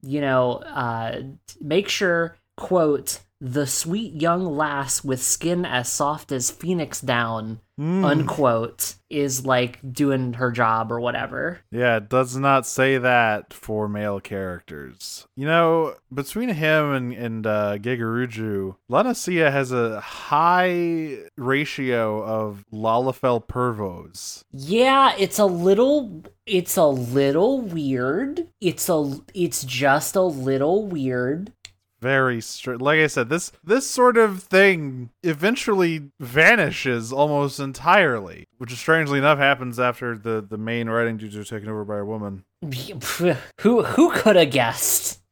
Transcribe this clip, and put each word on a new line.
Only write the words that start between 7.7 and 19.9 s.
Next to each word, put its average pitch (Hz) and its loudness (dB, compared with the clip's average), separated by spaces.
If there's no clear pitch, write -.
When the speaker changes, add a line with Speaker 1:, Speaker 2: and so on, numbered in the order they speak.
Speaker 2:
Mm. 180 0
Speaker 1:
unquote, 131 0
is, 135 -2
like, 123 0
doing 131 0
her 123 -2
job 113 0
or 117 -4
whatever. 135 -4
Speaker 2:
Yeah, 120 2
it 104 -4
does 127 2
not 135 2
say 135 2
that 120 2
for 107 -4
male 104 -4
characters. 85 -10
You 135 -6
know, 165 2
between 208 -4
him 156 2
and, 123 -4
and, 113 -6
uh, 104 0
Gigaruju, 113 -4
La 139 2
Nasia 180 2
has 139 0
a 117 0